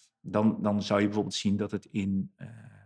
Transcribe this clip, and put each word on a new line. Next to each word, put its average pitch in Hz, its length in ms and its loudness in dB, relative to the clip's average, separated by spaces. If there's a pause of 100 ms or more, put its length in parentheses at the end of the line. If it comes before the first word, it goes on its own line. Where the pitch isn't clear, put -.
(200)
dan, 107 420 2
dan 104 200 0
zou 101 180 2
je 101 60 4
bijvoorbeeld 101 300 0
zien 101 200 0
dat 101 140 -2
het 101 200 -6
in, 98 460 -2
eh, 98 120 -14 (380)